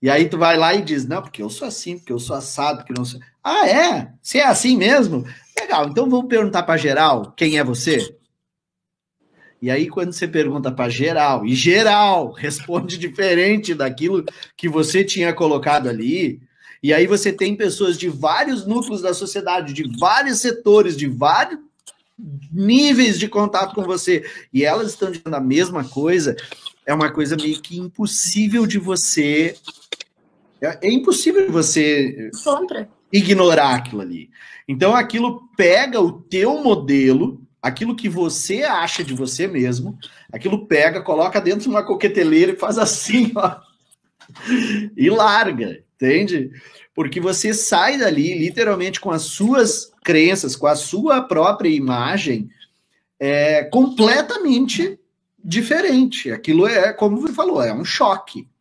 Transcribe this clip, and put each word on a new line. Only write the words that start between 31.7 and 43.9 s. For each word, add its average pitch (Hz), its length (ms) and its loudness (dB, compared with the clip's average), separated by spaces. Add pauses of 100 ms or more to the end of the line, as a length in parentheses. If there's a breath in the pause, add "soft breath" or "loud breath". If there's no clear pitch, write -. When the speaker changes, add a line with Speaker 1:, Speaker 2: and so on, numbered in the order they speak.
Speaker 2:
Contra. 294 460 -4 (240)
Speaker 1:
ignorar 175 640 4
aquilo 120 240 -8
ali. 87 280 -12 (380 loud breath)
Então, 139 260 2
aquilo 233 640 -2
pega 226 440 4
o 175 100 2
teu 254 540 -2
modelo, 139 760 2 (220)
aquilo 220 320 -4
que 226 140 -6
você 180 560 -4
acha 180 400 -2
de 135 100 -8
você 131 320 -4
mesmo, 131 500 -4 (360 loud breath)
aquilo 196 340 -4
pega, 165 340 2
coloca 175 400 0
dentro 190 200 0
de 240 80 -6
uma 208 160 0
coqueteleira 180 680 2
e 190 40 -4
faz 214 200 -2
assim, 226 600 0
ó, 196 240 -2 (1400 loud breath)